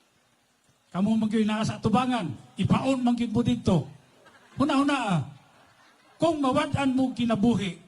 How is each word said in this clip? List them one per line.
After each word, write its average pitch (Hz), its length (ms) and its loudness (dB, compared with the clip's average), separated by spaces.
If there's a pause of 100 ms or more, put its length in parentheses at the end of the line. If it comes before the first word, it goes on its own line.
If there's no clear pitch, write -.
(920)
kamo 208 240 0
man 220 120 0
kayo 220 160 0
naa 214 200 -2
sa 214 120 -2
atubangan, 233 560 0 (240)
ipaon 254 440 0
man 240 160 2
gid 233 160 -4
mo 226 120 0
dito. 202 440 0 (680)
Huna-hunaa, 269 680 0 (920)
kung 320 240 2
mawad-an 277 520 0
mo 262 200 0
kinabuhi, 214 760 0